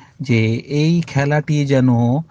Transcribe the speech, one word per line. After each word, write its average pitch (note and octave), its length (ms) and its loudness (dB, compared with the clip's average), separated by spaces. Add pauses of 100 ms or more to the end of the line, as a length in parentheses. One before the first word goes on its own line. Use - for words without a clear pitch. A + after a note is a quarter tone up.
(200)
যে A2+ 340 0
এই D#3 520 -2
খেলাটি D3 600 -2
যেন C3 220 2 (420)